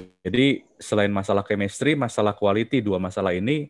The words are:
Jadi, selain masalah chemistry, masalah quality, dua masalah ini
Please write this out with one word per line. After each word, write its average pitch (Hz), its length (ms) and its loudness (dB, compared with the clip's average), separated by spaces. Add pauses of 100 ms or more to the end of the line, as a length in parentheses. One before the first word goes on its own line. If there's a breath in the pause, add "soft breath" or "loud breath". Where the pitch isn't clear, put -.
(220)
Jadi, 123 400 2 (160)
selain 104 320 2
masalah 98 320 0
chemistry, 107 560 -2
masalah 110 400 0
quality, 110 480 0
dua 92 160 0
masalah 92 320 -2
ini 139 360 -2